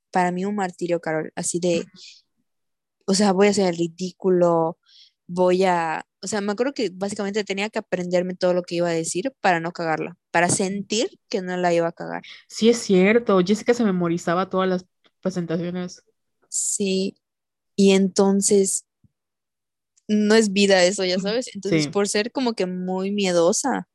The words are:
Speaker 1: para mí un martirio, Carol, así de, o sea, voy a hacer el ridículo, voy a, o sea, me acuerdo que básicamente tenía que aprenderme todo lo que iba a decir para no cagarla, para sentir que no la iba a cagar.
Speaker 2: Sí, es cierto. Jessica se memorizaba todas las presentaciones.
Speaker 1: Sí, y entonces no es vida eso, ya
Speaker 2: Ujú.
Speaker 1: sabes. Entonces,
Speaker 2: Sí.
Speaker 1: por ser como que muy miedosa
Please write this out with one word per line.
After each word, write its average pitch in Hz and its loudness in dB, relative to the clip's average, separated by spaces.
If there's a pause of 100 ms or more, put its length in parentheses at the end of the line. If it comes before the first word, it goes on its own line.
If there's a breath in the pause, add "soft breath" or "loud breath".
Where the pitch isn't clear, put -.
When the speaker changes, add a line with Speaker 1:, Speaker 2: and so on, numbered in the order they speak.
(120)
Speaker 1:
para 180 0
mí 180 -6
un 208 -4
martirio, 180 -4
Carol, 156 -6
así 175 -6
de, 175 -2 (1200 loud breath)
o 196 0
sea, 202 2
voy 196 4
a - 2
hacer 196 2
el 170 -2
ridículo, 170 0 (480 soft breath)
voy 180 2
a, 170 -2 (160)
o 196 -12
sea, 208 -4
me 202 -4
acuerdo 247 -2
que 208 -4
básicamente 202 -6
tenía 196 -6
que - -8
aprenderme 180 -2
todo 180 0
lo 180 0
que 175 -6
iba 170 0
a 170 -2
decir 165 -4
para 175 2
no 165 -6
cagarla, 160 -4 (140)
para 175 2
sentir 202 -4
que 196 -4
no 180 -6
la 180 0
iba 170 2
a 175 -10
cagar. 170 -12 (220 loud breath)
Speaker 2:
Sí, 214 0
es 233 4
cierto. 202 4
Jessica 208 0
se 240 0
memorizaba 180 0
todas 185 0
las 185 -4 (340)
presentaciones. 175 -6 (440)
Speaker 1:
Sí, 190 -4 (600)
y 196 6
entonces 196 2 (1200)
no 214 2
es 220 4
vida 196 4
eso, 190 0
ya 180 0
Speaker 2:
Ujú. 190 -4
Speaker 1:
sabes. 220 -4
Entonces, 170 -2
Speaker 2:
Sí. - -
Speaker 1:
por 202 -2
ser 214 -2
como 247 -2
que 190 -2
muy 185 -4
miedosa 190 0